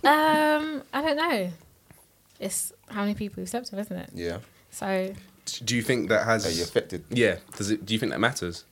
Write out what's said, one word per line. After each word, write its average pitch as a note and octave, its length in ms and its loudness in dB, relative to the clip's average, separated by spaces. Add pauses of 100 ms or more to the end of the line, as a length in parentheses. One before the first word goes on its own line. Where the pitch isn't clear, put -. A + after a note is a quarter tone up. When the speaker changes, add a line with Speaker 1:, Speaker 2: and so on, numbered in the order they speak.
Speaker 1:
Um, D4+ 760 4 (100)
I C4+ 80 -2
don't D4+ 160 0
know. C4 340 0 (880)
It's - 360 -6 (160)
how G#3 100 -6
many G3+ 140 0
people G3+ 260 -8
you've F#3 80 -8
slept A#3+ 220 -6
with, G3 100 -8
isn't G3+ 160 -8
it? - 160 -12
Speaker 2:
Yeah. E2+ 260 -6 (320)
Speaker 1:
So F#3+ 440 -4 (320)
Speaker 3:
D-, - 180 -10
do A#2+ 120 -2
you A#2 40 2
think A#2 300 0
that G#2+ 160 4
has A2 200 2
Speaker 2:
Are E2 40 2
you E2+ 120 0
affected? F2 460 -2
Speaker 3:
Yeah. A2+ 280 4 (200)
Does G2+ 140 -4
it? G#2 160 -2
Do A2 80 0
you G#2+ 60 0
think G2 120 -2
that - 80 -4
matters? F#2 520 -2